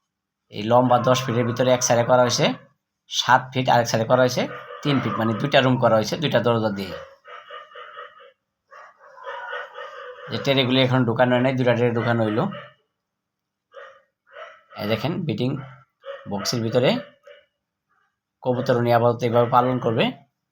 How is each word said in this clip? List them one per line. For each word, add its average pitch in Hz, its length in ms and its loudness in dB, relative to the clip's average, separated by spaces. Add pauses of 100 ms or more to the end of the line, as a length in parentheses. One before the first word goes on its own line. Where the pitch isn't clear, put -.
(520)
এই 107 180 -10
লম্বা 123 260 4 (120)
দশ 127 160 4
ফিটের 120 240 0
ভিতরে 123 280 2
এক 120 80 -2
সাইডে 117 260 2
করা 127 140 6
হয়েছে 123 220 0 (640)
সাত 131 400 2
ফিট, 131 220 -2
আর 120 80 4
এক 117 100 -2
সাইডে 113 200 0
করা 127 140 4
হয়েছে 127 180 0 (380)
তিন 143 220 0
ফিট, 107 180 -4
মানে 113 200 0
দুইটা 147 200 2
রুম 127 220 2
করা 113 160 4
হয়েছে 107 240 -2
দুইটা 131 240 2
দরজা 113 320 0
দিয়ে। 95 160 -8 (3250)
যে 117 120 -8
ট্রেগুলি 131 440 2
এখন 127 220 2
ঢুকানো 123 260 2
হয় 123 100 2
নাই, 135 140 0
দুইটা 123 160 2
ট্রে 117 120 2 (120)
ঢুকানো 117 280 0
হইলো। 110 180 -2 (2250)
এই 104 80 -6
দেখেন, 123 240 -4 (140)
ব্রিডিং 123 240 -4 (800)
বক্সের 101 320 -6
ভিতরে 123 280 0 (1500)
কবুতর 123 380 0
উনি 120 160 0
আপাতত 117 300 2
এইভাবে 117 280 4
পালন 127 300 2
করবে। 120 200 0 (480)